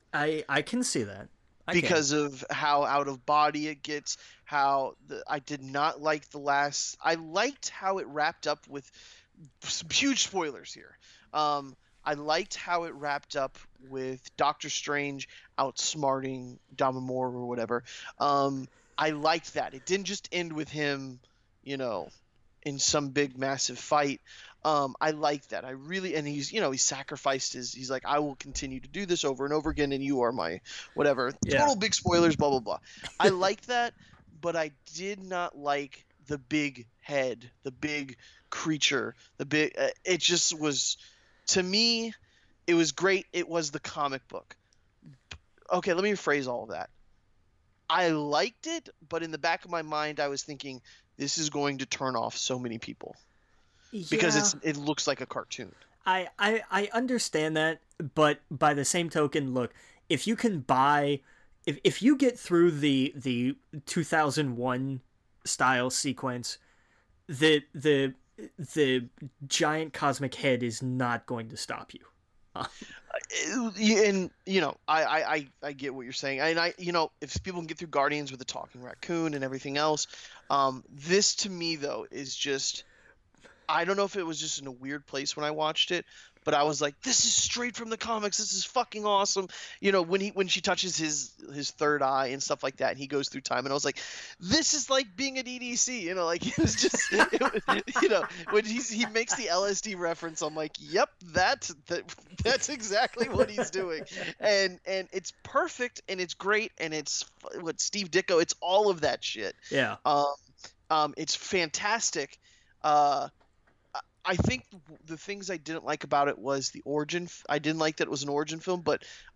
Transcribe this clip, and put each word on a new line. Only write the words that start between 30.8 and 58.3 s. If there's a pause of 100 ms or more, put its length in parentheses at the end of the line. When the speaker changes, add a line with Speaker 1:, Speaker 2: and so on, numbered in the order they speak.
Speaker 2:
whatever." (100)
Speaker 1:
Yeah.
Speaker 2:
Total
big
spoilers,
blah,
blah,
blah. (420)
I
Speaker 1:
<laughs>
Speaker 2:
liked
that, (440)
but
I (240)
did
not
like (220)
the
big (160)
head, (140)
the
big (360)
creature, (220)
the
big,
uh, (180)
it
just
was, (500)
to
me, (540)
it
was
great.
It
was
the
comic
book. (1160)
Okay,
let
me
rephrase
all
of
that. (960)
I
liked
it, (200)
but
in
the
back
of
my
mind,
I
was
thinking, (360)
"This
is
going
to
turn
off
so
many
people." (920)
Because
Speaker 1:
Yeah.
Speaker 2:
it's,
it
looks
like
a
cartoon. (340)
Speaker 1:
I, (100)
I,
I
understand
that, (340)
but (100)